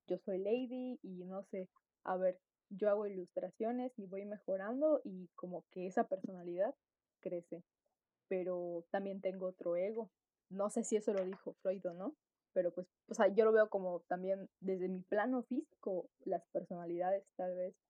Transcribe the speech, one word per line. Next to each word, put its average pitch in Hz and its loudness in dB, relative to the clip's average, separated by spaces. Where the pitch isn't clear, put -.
yo 180 0
soy 185 -4
Lady 247 -2
y 180 -10
no 190 -8
sé, 185 -8
a 185 0
ver, 185 4
yo 208 2
hago 208 4
ilustraciones 202 -4
y 196 -8
voy 196 -8
mejorando", 208 2
y 185 -10
como 175 -8
que 185 -6
esa 185 2
personalidad 185 -4
crece. 175 -8
Pero 175 -2
también 196 -4
tengo 185 -2
otro 180 -2
ego. 208 -2
No 196 -2
sé 226 0
si 226 0
eso 208 2
lo 190 2
dijo - -8
Freud 190 -2
o 175 -2
no, 196 -6
pero, 175 2
pues, 180 -8
o - -8
sea, 214 6
yo 202 6
lo 220 8
veo 214 8
como 185 -2
también 185 -2
desde 185 0
mi 185 -2
plano 233 2
físico, - -4
las 175 0
personalidades 175 -2
tal 180 -2
vez, 185 -4